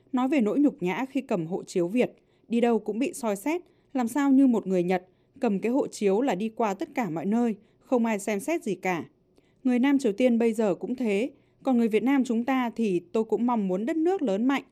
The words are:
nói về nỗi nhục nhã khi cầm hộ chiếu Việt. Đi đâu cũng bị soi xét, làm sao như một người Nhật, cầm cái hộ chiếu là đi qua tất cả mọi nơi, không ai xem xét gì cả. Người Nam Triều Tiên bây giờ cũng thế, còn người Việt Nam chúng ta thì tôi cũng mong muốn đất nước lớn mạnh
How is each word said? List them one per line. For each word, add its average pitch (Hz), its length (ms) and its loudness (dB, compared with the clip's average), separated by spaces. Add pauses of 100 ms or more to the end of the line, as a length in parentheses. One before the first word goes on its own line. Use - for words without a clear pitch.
(120)
nói 262 160 0
về 277 140 2
nỗi 208 180 2
nhục 262 240 2
nhã 185 260 -2
khi 262 120 -4
cầm 170 260 -4
hộ 180 160 -6
chiếu 175 240 -2
Việt. 202 240 0 (360)
Đi 233 140 0
đâu 233 180 2
cũng 220 200 -6
bị 269 140 -2
soi 214 220 -4
xét, 311 260 -4 (320)
làm 254 140 -2
sao 277 240 2
như 269 160 6
một 226 200 2
người 185 160 2
Nhật, 185 220 0 (340)
cầm 202 200 0
cái 220 120 -2
hộ 277 160 0
chiếu 196 340 0
là 190 140 0
đi 214 140 -4
qua 220 240 -2
tất 330 220 -8
cả 226 140 -2
mọi 156 160 -6
nơi, 226 300 0 (240)
không 240 260 0
ai 220 140 0
xem 202 200 -4
xét 320 240 -4
gì 190 120 -4
cả. 180 280 -2 (600)
Người 247 160 2
Nam 277 200 4
Triều 233 120 0
Tiên 233 280 2
bây 233 140 2
giờ 208 220 0
cũng 214 200 -6
thế, 226 360 -2 (320)
còn 262 140 2
người 233 100 4
Việt 214 160 2
Nam 269 200 2
chúng 233 220 -2
ta 254 300 -2
thì 196 240 0
tôi 220 240 -4
cũng 220 220 -2
mong 226 220 0
muốn 185 180 -2
đất 320 120 -2
nước 349 240 0
lớn 220 240 0
mạnh 277 260 0